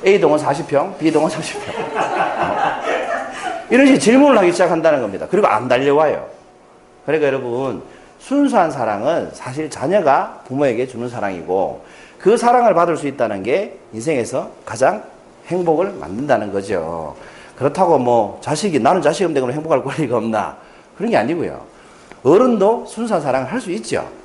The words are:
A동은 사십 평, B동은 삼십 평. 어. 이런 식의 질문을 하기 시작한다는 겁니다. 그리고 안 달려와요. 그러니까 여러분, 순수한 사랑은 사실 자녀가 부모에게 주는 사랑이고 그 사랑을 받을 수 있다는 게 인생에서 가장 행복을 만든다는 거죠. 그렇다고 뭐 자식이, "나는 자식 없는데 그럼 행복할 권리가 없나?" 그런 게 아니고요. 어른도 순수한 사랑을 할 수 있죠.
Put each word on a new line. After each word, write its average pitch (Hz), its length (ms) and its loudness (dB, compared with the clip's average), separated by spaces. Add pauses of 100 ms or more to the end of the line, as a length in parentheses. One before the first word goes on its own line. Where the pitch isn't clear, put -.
A동은 165 340 4
사십 147 280 -2
평, 156 320 -2
B동은 165 300 2
삼십 - 360 -8
평. - 100 -10 (200)
어. - 840 -2 (880)
이런 262 160 6
식의 262 140 6
질문을 262 380 6
하기 175 140 4
시작한다는 165 480 2
겁니다. 101 300 -6
그리고 - 160 2
안 110 220 0
달려와요. 135 580 2 (800)
그러니까 147 220 2
여러분, 123 540 -4 (360)
순수한 240 520 2
사랑은 117 600 -2
사실 139 380 -8
자녀가 170 760 0
부모에게 131 400 0
주는 117 220 -8
사랑이고 92 720 -4 (360)
그 220 180 4
사랑을 240 380 4
받을 170 220 2
수 139 100 -6
있다는 110 360 -2
게 180 360 -2 (140)
인생에서 120 580 -4 (160)
가장 139 360 0 (440)
행복을 175 520 0
만든다는 107 540 -2
거죠. 82 640 -4 (400)
그렇다고 147 420 2
뭐 117 440 2
자식이, 151 380 -2
"나는 156 220 2
자식 165 220 0
없는데 151 160 0
그럼 123 140 -2
행복할 151 280 0
권리가 135 360 -4
없나?" 107 380 -4 (400)
그런 226 140 -4
게 190 60 2
아니고요. 113 440 -2 (640)
어른도 220 640 4
순수한 214 360 -4
사랑을 131 280 -2
할 240 100 -4
수 185 120 -10
있죠. 135 340 -6 (180)